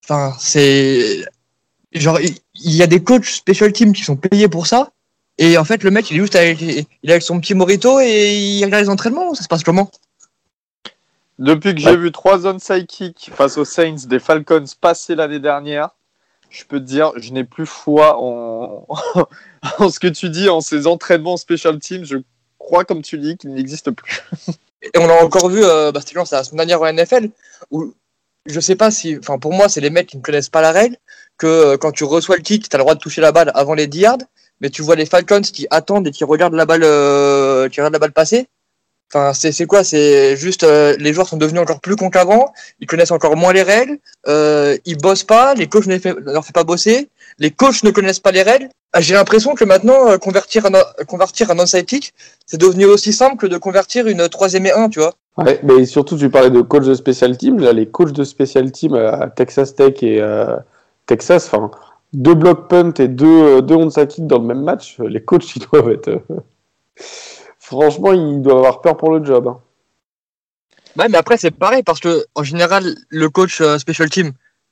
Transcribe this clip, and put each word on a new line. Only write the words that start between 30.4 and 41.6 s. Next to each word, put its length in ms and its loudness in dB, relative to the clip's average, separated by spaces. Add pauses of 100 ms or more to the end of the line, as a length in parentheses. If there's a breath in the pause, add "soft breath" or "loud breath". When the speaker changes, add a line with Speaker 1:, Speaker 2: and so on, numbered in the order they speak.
Speaker 1:
pas 140 0
la 100 4
règle, 240 2 (420 soft breath)
que, 100 -2
euh, 300 4
quand 140 -4
tu 140 -8
reçois 320 0
le 40 -6
kick, 280 -4
t'as 80 -2
le 80 2
droit 100 4
de 60 -16
toucher 180 -12
la 140 4
balle 220 4
avant 180 -2
les 140 -2
dix 120 -12
yards, 200 2 (420)
mais 80 -6
tu 120 -14
vois 140 2
les 100 -2
Falcons 360 0
qui 280 -10
attendent 380 -2
et 40 -6
qui 120 -8
regardent 300 0
la 120 0
balle, 180 0
euh, 840 2
qui 140 -6
regardent 120 -2
la 60 -2
balle 140 -2
passer. 340 0 (680)
Enfin, 200 0
c'est, 180 -4
c'est 160 -6
quoi ? 160 4
C'est 520 2
juste, 280 -6
euh, 340 4
les 160 -2
joueurs 140 -2
sont 100 -8
devenus 240 -2